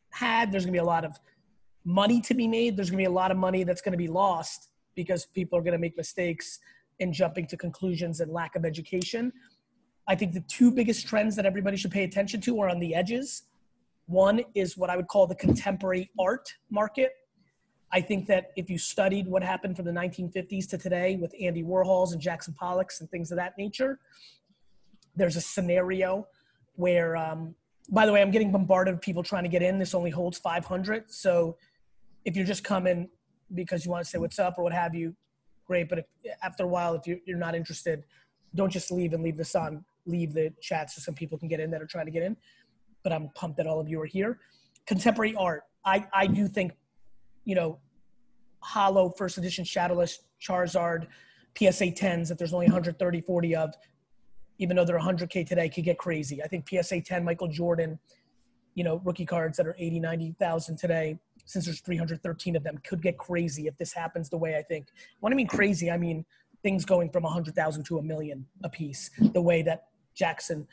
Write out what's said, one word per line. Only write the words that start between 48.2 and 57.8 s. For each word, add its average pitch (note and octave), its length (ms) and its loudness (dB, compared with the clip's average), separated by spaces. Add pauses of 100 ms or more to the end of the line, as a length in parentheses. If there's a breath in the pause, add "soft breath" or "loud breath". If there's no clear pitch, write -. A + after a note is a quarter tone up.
Holo, G3 480 4
First F#3 280 -6
Edition, F3+ 280 -4
Shadowless, F3 540 0 (220)
Charizard, E3+ 680 0 (460 loud breath)
P G3+ 140 4
S F#3 140 4
A F3+ 100 2
tens E3+ 380 0
that E3+ 80 -4
there's E3+ 160 -4
only F3 140 4
a - 40 12
hundred E3+ 260 0
thirty, F3 220 0
forty E3+ 360 2
of, D#3 180 -2 (840 soft breath)
even F3+ 200 0
though F3 80 6
they're E3+ 100 2
a D#3+ 60 0
hundred F3 280 -2
K F3+ 140 -2
today, E3+ 240 2
could E3 160 -4
get E3+ 140 2
crazy. D3 440 -4
I D#3 60 -8
think E3+ 180 -6
P F#3 120 -2
S F3 160 0
A E3+ 80 0
ten, F3+ 240 -4
Michael E3+ 240 -2
Jordan, E3 500 -2 (760 soft breath)